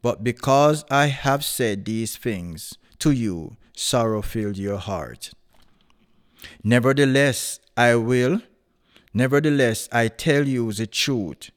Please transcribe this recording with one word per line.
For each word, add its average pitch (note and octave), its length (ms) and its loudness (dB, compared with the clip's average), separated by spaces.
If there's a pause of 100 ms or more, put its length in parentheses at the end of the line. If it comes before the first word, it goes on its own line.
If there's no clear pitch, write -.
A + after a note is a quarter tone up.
But A#2 220 -4
because C#3+ 640 2
I C#3+ 180 2
have C#3 360 -2
said G#2 400 -4
these A2 320 -6
things F2+ 640 -8 (220)
to D#3 120 4
you, G#2 460 -4 (180)
sorrow A2 460 0
filled G#2 360 -6
your G2+ 200 -4
heart. E2+ 540 -10 (1300)
Nevertheless, C3 960 2 (160)
I A#2+ 200 4
will, B2+ 460 2 (720)
nevertheless, C3 760 2
I A#2 160 2
tell C#3+ 400 0
you A#2+ 240 -2
the G#2+ 160 -4
truth. G#2 680 -4